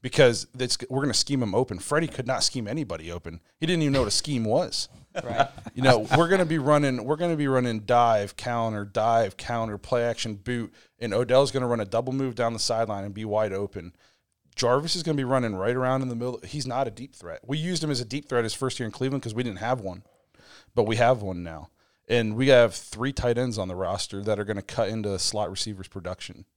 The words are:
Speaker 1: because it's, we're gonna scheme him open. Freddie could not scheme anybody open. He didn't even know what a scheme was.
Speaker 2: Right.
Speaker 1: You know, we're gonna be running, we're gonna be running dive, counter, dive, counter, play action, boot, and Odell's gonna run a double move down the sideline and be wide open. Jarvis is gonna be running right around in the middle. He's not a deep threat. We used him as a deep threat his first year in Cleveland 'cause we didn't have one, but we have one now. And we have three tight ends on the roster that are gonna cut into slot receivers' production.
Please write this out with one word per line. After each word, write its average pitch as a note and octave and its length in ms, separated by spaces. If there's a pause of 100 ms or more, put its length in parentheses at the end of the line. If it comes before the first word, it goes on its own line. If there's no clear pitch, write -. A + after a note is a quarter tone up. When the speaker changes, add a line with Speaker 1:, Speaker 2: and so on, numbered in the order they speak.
Speaker 1:
because B2 440 (140)
it's, B2 180 (100)
we're C3 140
gonna C3 120
scheme C3+ 280
him G2+ 120
open. A#2+ 260
Freddie D#3+ 260
could B2 220
not C3 160
scheme A2+ 240
anybody F2 420
open. E2+ 300 (180)
He D#3+ 80
didn't E3 160
even C#3+ 100
know C#3 80
what A2+ 80
a G2+ 40
scheme B2+ 320
was. B2+ 440 (360)
Speaker 2:
Right. A#2 240 (260)
Speaker 1:
You B2+ 80
know, A2 240 (100)
we're E3 120
gonna F#3 160
be D#3+ 140
running, C#3 460
we're D3 120
gonna E3+ 200
be D3 120
running B2 320
dive, A2+ 560
counter, A2+ 480
dive, A2 520
counter, A2+ 420
play A#2+ 260
action, A#2 320
boot, A#2 360 (280)
and A2+ 120
Odell's B2+ 380
gonna B2+ 160
run A#2+ 140
a G#2 40
double A#2 280
move C3 240
down A#2 160
the A2 80
sideline A2 440
and G2+ 100
be G#2+ 100
wide G#2+ 280
open. G2 420 (600)
Jarvis C3+ 400
is F3 80
gonna D#3 140
be C3+ 80
running B2 320
right G#2+ 180
around B2+ 280
in B2+ 60
the B2 60
middle. A#2+ 300
He's C#3+ 220
not B2+ 200
a A2+ 40
deep - 260
threat. E2+ 280
We C3+ 140
used D#3+ 240
him D#3 80
as B2 100
a A#2+ 40
deep C3+ 240
threat A#2+ 160
his A2 100
first C3 240
year A#2+ 80
in G#2+ 60
Cleveland C3+ 320
'cause A2 100
we A#2+ 80
didn't G#2+ 160
have A#2 220
one, F#2+ 220 (720)
but A2+ 100
we A2 120
have A#2 260
one F#2 200
now. D#2+ 280 (380)
And A2 280
we C3 120
have A#2+ 260
three - 380
tight A#2+ 260
ends B2 200
on F#2+ 100
the F2+ 60
roster F#2+ 480
that G#2 160
are G#2 60
gonna G2+ 180
cut A2 260
into G#2 300
slot G#2 320
receivers' F#2+ 380
production. F2+ 560 (120)